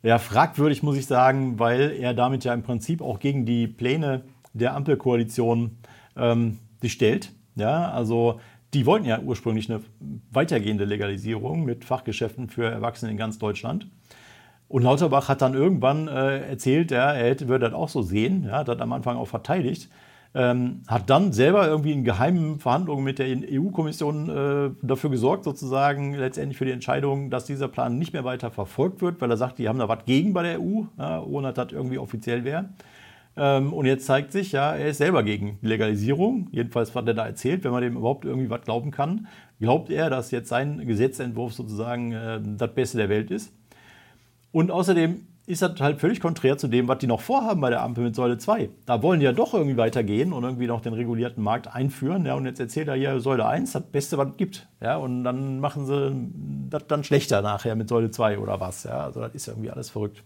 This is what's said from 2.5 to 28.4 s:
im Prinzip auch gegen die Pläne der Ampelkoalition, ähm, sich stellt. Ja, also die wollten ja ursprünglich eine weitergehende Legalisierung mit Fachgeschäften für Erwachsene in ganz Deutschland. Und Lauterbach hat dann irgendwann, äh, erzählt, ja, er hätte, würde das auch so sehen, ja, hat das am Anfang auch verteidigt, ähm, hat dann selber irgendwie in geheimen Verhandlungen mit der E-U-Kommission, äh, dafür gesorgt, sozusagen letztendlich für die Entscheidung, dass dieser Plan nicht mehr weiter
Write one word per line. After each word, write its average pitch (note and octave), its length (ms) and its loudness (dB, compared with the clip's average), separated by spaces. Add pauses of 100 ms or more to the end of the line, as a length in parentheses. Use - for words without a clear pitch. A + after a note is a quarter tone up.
im A#2+ 100 -2
Prinzip B2 380 -4
auch A#2+ 180 -6
gegen C#3 260 0
die A#2 220 2
Pläne C3 580 -2 (260)
der B2 240 0
Ampelkoalition, A#2+ 1000 2 (400)
ähm, A#2 420 2 (220)
sich A2+ 100 -2
stellt. B2+ 400 2 (240)
Ja, D3 360 0
also A#2 480 2 (340)
die C3 140 2
wollten G3 180 4
ja A2+ 140 0
ursprünglich A2+ 500 -2
eine A2 140 -4 (480)
weitergehende G#2+ 540 0
Legalisierung G#2 800 -4
mit A#2+ 200 -4
Fachgeschäften A#2 640 -4
für A#2 160 -2
Erwachsene A#2 460 -4
in G#2+ 60 -6
ganz A2 200 -6
Deutschland. A#2 500 -4 (800)
Und C3 140 2
Lauterbach C#3 480 4
hat C#3 140 2
dann C3 100 4
irgendwann, D3 540 2
äh, C3+ 400 0
erzählt, C#3 420 2
ja, C3+ 220 4
er A#2+ 180 4
hätte, C3+ 180 0
würde B2 220 4
das - 60 -6
auch D#3+ 140 -2
so B2+ 120 -2
sehen, A2+ 460 2
ja, G2+ 60 -4
hat D3 160 -2
das A#2 120 -2
am A#2 100 -2
Anfang B2 260 -2
auch A#2+ 100 -6
verteidigt, D#3 600 -2 (460)
ähm, B2 540 2
hat A2 240 0
dann F3 200 6
selber D#3+ 360 6
irgendwie D#3 240 2
in C#3 120 0
geheimen D3+ 560 2
Verhandlungen C#3+ 440 0
mit C3+ 160 -2
der C3+ 80 0
E-U-Kommission, D3+ 1040 -2
äh, C#3+ 420 0 (100)
dafür C3+ 300 0
gesorgt, C3 320 2
sozusagen C#3 720 0
letztendlich C3+ 420 -4
für C3+ 80 -2
die C3 60 0
Entscheidung, C#3 580 -2
dass B2 160 -4
dieser C#3 220 -4
Plan B2 320 -2
nicht E3 140 -4
mehr D3 100 -4
weiter B2 260 -6